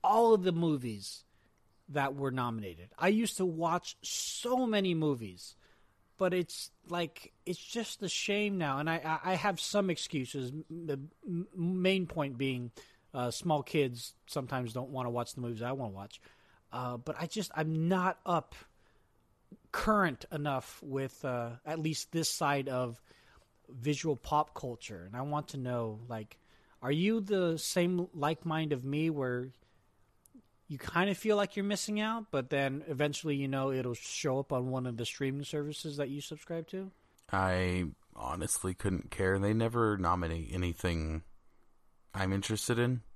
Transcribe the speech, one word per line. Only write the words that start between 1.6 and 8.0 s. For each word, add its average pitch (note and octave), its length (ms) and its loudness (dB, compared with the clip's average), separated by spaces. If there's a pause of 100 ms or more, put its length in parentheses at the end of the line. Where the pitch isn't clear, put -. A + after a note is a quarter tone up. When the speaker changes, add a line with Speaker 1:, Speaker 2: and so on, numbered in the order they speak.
Speaker 1:
that C#3 260 0
were C#3 160 0
nominated. A2 640 -4
I F3 120 4
used G#3+ 280 2
to F#3 80 2
watch E3 560 0
so - 640 0
many G3 260 4
movies, B2 640 -2 (600)
but F#3 160 2
it's - 360 -2 (200)
like, E3+ 420 -4 (140)
it's F3+ 140 -4
just - 440 -6